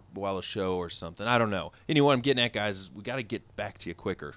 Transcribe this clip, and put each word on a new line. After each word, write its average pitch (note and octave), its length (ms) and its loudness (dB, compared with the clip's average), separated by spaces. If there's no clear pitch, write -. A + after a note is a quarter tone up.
while G2 220 -2
the F2+ 60 -4
show F#2 340 -2
or F2 120 -4
something. F2 380 -8
I A#2+ 100 4
don't A2+ 140 4
know. F2 220 -4
Anyway, C#3+ 180 6
what C#3+ 60 8
I'm B2+ 80 4
getting B2+ 240 4
at, A#2 80 0
guys, G#2 300 -2
is F#2+ 120 -14
we G#2 80 -14
gotta A#2+ 220 -6
get - 320 -8
back G2+ 220 -6
to - 100 -10
you E2+ 80 -6
quicker. D2+ 400 -6